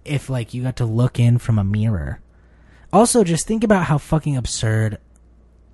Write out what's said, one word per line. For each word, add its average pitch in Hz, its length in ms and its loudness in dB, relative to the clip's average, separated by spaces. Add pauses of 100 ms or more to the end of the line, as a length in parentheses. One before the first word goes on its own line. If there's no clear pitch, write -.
if, 143 240 -4
like, 123 240 -6
you 123 100 -6
got 127 140 -4
to 123 80 -2
look 117 340 0
in 120 200 4
from 110 200 0
a 98 40 0
mirror. 101 580 -2 (720)
Also, 233 300 4
just 170 240 -2
think 220 160 -2
about 196 220 2
how 151 120 0
fucking 147 400 -2
absurd 110 600 -2 (760)